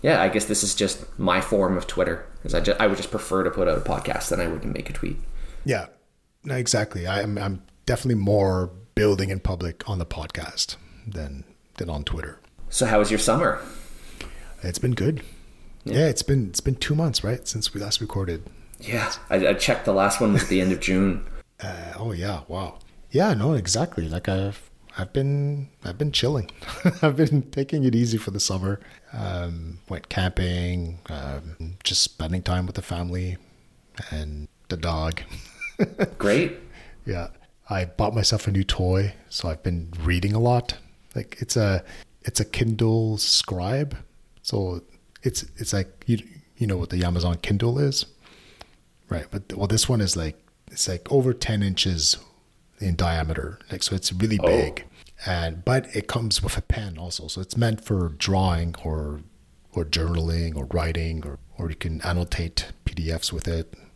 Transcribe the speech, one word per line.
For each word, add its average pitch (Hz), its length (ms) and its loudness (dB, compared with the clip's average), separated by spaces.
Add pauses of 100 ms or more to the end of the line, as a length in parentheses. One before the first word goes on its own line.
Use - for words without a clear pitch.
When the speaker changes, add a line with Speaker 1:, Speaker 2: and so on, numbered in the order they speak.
Speaker 1:
yeah, 110 180 6
I 95 60 6
guess 104 180 2
this 104 180 0
is 98 120 0
just - 300 0 (120)
my 92 240 4
form 95 360 2
of - 100 -4
Twitter. 87 380 -2 (180)
Is - 100 -2
I 85 60 4
ju-, 101 200 4
I 107 80 6
would 98 100 4
just - 120 -6
prefer 95 340 0
to 87 60 2
put 90 200 2
out 76 80 2
a - 40 0
podcast - 480 -2
than 87 120 2
I 85 60 0
would 80 160 -4
to - 40 -4
make - 220 -6
a - 40 -6
tweet. - 220 -2 (500)
Speaker 2:
Yeah, 113 220 -2 (560)
no, 131 120 -4
exactly. 107 520 0
I 101 140 0
am, 104 180 -2
I'm 98 240 -4 (240)
definitely 120 340 2
more 95 480 4 (260)
building 101 340 4
in 95 100 -2
public 87 500 -4
on 98 80 -2
the 82 80 -2
podcast - 680 -6 (320)
than, 71 380 -8 (320)
than 87 120 -4
on 76 140 -4
Twitter. - 360 -6 (300)
Speaker 1:
So - 160 0
how 110 140 6
was 104 100 4
your 107 100 2
summer? 147 420 2 (1000)
Speaker 2:
It's 90 180 -6
been 127 140 0
good. 123 300 0 (600)
Speaker 1:
Yeah. - 160 0
Speaker 2:
Yeah, 160 80 6
it's 131 160 0
been, 127 260 2
it's - 120 -4
been 131 140 0
two - 200 0
months, 156 280 0
right, 120 240 -2
since - 260 0
we 101 80 -6
last 104 200 -2
recorded. 92 420 -2 (380)
Speaker 1:
Yeah, 110 300 -2 (180)
I, 92 180 4
I - 60 6
checked - 320 2
the 104 80 4
last 98 280 4
one 104 120 6
was 95 140 4
the 95 140 4
end 92 120 4
of 82 60 0
June. 95 520 2
<laughs> - 40 -8 (280)
Speaker 2:
Uh, 85 360 -10
oh 113 120 -4
yeah, 92 360 -4
wow. 87 320 -8 (320)
Yeah, 175 240 4
no, 123 180 2
exactly. 101 560 0
Like, 85 180 -2
I've, 98 400 -2 (300)
I've 95 160 -6
been, 143 560 0 (160)
I've 92 100 -6
been 143 160 -2
chilling. 123 380 0 (260)
<laughs> - 280 2
I've 147 120 4
been 147 360 4
taking 139 320 0
it 123 100 6
easy 113 240 4
for 104 140 -4
the 101 80 -4
summer. 95 400 0 (340)
Um, 87 640 -6 (100)
went 82 220 -10
camping, 90 880 -2 (100)
um, 78 760 -8
just - 180 0
spending 85 400 -2
time 90 240 0
with 95 80 -6
the 98 80 -6
family 87 560 -4 (720)
and 76 380 -6 (220)
the 90 80 -2
dog. 80 440 -2 (480)
<laughs> - 480 0
Speaker 1:
Great. 110 400 2 (480)
Speaker 2:
Yeah. 90 220 -4 (420)
I 95 160 0
bought 107 300 0
myself 107 320 2
a 104 40 2
new 98 120 2
toy, 95 500 2 (160)
so - 180 -6
I've 80 140 -4
been 85 400 -2
reading 87 320 2
a 110 60 4
lot. 120 400 2 (340)
Like, - 280 -6
it's - 140 -2
a, 101 280 4 (400)
it's - 160 -2
a 110 60 2
Kindle 113 760 2
Scribe. 117 760 0 (460)
So 92 400 -2 (400)
it's, - 220 -2 (140)
it's - 160 -4
like, - 340 -2
you, 117 100 4 (400)
you 117 80 0
know 98 120 0
what 90 120 -4
the 90 140 0
Amazon 87 340 2
Kindle 117 400 0
is? 139 300 0 (1040)
Right. 80 200 -4
But, - 240 -10
well, 98 140 -2
this 107 200 4
one 117 140 4
is 90 160 2
like, 78 200 -2 (360)
it's, - 140 -2
like, 90 240 -6
over 131 220 6
ten 107 300 0
inches 90 520 2 (640)
in 90 160 2
diameter. 82 640 0 (100)
Like, 92 140 -4
so - 100 0
it's 95 200 -2
really 104 280 2
Speaker 1:
Oh. 87 60 4
Speaker 2:
big. 107 380 4 (400)
And, 85 400 -2
but 131 280 2
it 104 140 -4
comes 113 340 0
with - 160 -2
a - 40 -2
pen 98 360 -4
also. 82 300 -8
So 92 140 -6
it's - 160 -4
meant 113 260 2
for 90 340 2
drawing 87 640 2
or, 76 380 -4 (540)
or 87 100 0
journaling 82 720 0
or 71 160 -4
writing, 82 560 0
or, 69 120 -12 (180)
or 85 120 -4
you 80 60 -4
can 78 280 -4
annotate 87 680 -2 (140)
P - 80 -2
D 82 180 -4
Fs - 220 -4
with - 160 -4
it. 82 240 -4 (220)